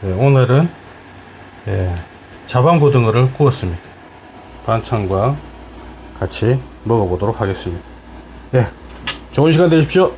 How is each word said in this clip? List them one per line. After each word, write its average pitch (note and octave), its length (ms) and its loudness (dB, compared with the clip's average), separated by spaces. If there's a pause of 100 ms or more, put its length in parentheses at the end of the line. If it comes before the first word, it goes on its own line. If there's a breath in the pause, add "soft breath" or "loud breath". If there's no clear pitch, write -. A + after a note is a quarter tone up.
네, F#2+ 120 -4
오늘은, C3 560 4 (960)
예, F#2+ 280 -2 (520)
자반고등어를 C3 840 2
구웠습니다. F#2+ 480 -2 (840)
반찬과 A2 720 -2 (800)
같이 A#2 420 -2 (260)
먹어보도록 G2+ 560 -2
하겠습니다. F#2 440 -6 (640)
네, B2 160 0 (680)
좋은 D3+ 180 2
시간 E3+ 180 4
되십시오. E3 480 2